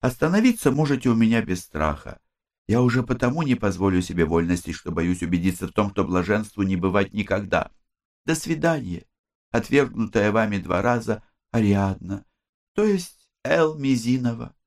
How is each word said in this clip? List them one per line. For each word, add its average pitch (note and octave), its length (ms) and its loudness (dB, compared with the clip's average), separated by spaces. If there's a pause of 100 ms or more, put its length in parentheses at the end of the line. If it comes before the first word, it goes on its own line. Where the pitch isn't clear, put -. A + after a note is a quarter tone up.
Остановиться G#3 680 2
можете C#3 380 0
у A#2 60 4
меня A2+ 260 4
без F2+ 200 -4
страха. - 600 -6 (460)
Я A2+ 160 2
уже B2 200 2
потому B2+ 400 -2
не C3 120 2
позволю F#2 480 0
себе E2+ 240 0
вольности, E2+ 460 0
что E2 200 -10
боюсь F2 300 -2
убедиться F2 460 -2
в - 40 -10
том, G2+ 180 0
что G2 140 -2
блаженству G2+ 600 -2
не F#2+ 120 0
бывать F#2+ 380 0
никогда. G2 560 -2 (560)
До D#3+ 80 0
свидания, D#3 720 -4 (460)
отвергнутая A2+ 800 0
вами G#2+ 260 0
два F2+ 240 -2
раза A2+ 400 -2 (280)
Ариадна, G2 760 0 (480)
то G#3 100 0
есть G3 460 -2 (120)
Эл D#3 360 0
Мизинова. B2 760 -2 (120)